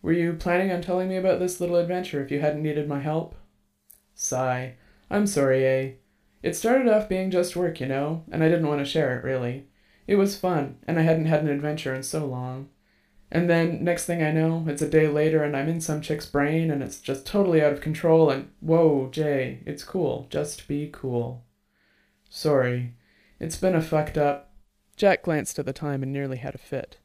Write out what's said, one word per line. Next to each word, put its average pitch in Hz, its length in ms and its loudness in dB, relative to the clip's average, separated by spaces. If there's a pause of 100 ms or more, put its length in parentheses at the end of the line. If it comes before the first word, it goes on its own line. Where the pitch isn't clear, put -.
"Were 165 100 2
you 170 200 0
planning 180 380 0
on 180 100 -2
telling 185 280 -2
me 185 80 -2
about 185 220 2
this 180 200 -2
little 175 180 0
adventure 175 460 -2
if 135 60 -10
you 143 120 -2
hadn't 151 200 0
needed 151 260 -2
my 143 120 -2
help?" 156 340 -4 (800)
Sigh. 127 640 -4 (340)
"I'm 202 180 2
sorry, 135 380 4
eh? 131 260 2 (520)
It 165 120 0
started 247 320 2
off 214 220 4
being 190 200 -2
just - 260 0
work, 175 240 -2
you 127 80 -4
know, 147 440 -2
and 160 120 0
I 160 60 6
didn't 165 180 2
want 147 120 0
to 143 60 -2
share 139 320 0
it, 120 60 -8
really. 131 440 -4 (400)
It 202 80 2
was 196 220 2
fun, 151 400 -2 (100)
and 170 100 0
I 160 40 4
hadn't 160 240 4
had 156 160 2
an 156 80 0
adventure 143 440 -4
in 131 100 -8
so 156 220 -6
long. 127 440 -8 (600)
And 175 200 0
then, 170 340 2
next 170 220 -2
thing 170 180 -2
I 156 80 0
know, 160 360 0
it's 147 140 -4
a 147 80 -2
day 156 200 4
later 151 340 2
and 147 140 -2
I'm 139 100 -2
in 165 140 -2
some 156 180 -4
chick's 151 260 -6
brain 156 460 0
and 139 100 -2
it's - 200 -10
just 139 260 -6
totally 185 340 4
out 147 120 4
of 143 80 -6
control 160 480 4
and, 135 200 -2 (120)
whoa, 156 500 4
Jay, 135 540 -2
it's 147 180 -10
cool. 127 460 -4
Just 147 400 -6
be 147 200 -4
cool." 123 540 -6 (840)
"Sorry. 123 640 0 (460)
It's 160 180 -6
been 185 180 2
a 160 60 4
fucked 156 360 -2
up." 143 360 -2 (420)
Jack - 280 4
glanced - 360 -2
at 147 60 -4
the 135 80 -6
time 139 280 -4
and 135 120 -4
nearly 139 240 -6
had 139 180 -10
a - 20 -12
fit. - 480 -10